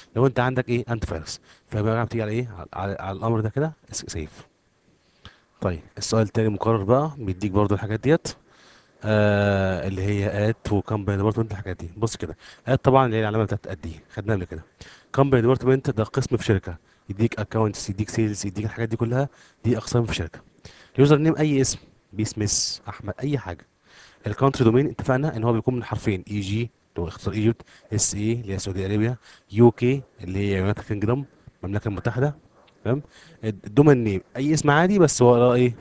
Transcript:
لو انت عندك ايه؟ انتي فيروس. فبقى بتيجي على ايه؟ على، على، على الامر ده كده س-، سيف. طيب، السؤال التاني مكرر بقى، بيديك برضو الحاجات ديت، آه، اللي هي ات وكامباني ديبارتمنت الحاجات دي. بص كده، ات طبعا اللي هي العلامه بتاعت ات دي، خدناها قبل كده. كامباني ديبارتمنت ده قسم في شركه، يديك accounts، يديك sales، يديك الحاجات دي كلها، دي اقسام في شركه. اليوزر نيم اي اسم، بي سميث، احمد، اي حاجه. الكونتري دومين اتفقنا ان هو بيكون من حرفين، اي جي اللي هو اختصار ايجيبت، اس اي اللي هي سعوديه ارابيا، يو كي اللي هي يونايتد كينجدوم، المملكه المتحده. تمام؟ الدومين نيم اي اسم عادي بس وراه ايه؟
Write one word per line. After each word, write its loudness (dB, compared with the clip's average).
لو 4
انت -2
عندك 0
ايه؟ 0
انتي -4
فيروس. -10
فبقى 0
بتيجي -4
على -6
ايه؟ -4
على، -14
على، -6
على -8
الامر 0
ده -2
كده -4
س-، -10
سيف. -10
طيب، -2
السؤال 0
التاني 0
مكرر 0
بقى، 2
بيديك -4
برضو 2
الحاجات -4
ديت، 2
آه، 2
اللي -4
هي 0
ات -6
وكامباني -2
ديبارتمنت 0
الحاجات -10
دي. -12
بص -2
كده، -10
ات 0
طبعا 6
اللي -2
هي 0
العلامه 0
بتاعت -6
ات -10
دي، -12
خدناها -4
قبل -4
كده. -10
كامباني 4
ديبارتمنت 2
ده 0
قسم -2
في -10
شركه، 0
يديك -2
accounts، -2
يديك -4
sales، -2
يديك -6
الحاجات -6
دي -6
كلها، -2
دي 2
اقسام -2
في -6
شركه. -8
اليوزر 6
نيم 0
اي 2
اسم، -2
بي -2
سميث، -4
احمد، -10
اي -2
حاجه. -12
الكونتري 2
دومين 6
اتفقنا -2
ان -4
هو 2
بيكون -2
من -4
حرفين، -4
اي -4
جي -4
اللي -10
هو -4
اختصار -8
ايجيبت، 0
اس 0
اي -2
اللي -8
هي -4
سعوديه -6
ارابيا، 0
يو 8
كي 0
اللي -4
هي 0
يونايتد -2
كينجدوم، -2
المملكه -4
المتحده. -2
تمام؟ -2
الدومين 4
نيم -2
اي 0
اسم 2
عادي 4
بس 4
وراه 8
ايه؟ 4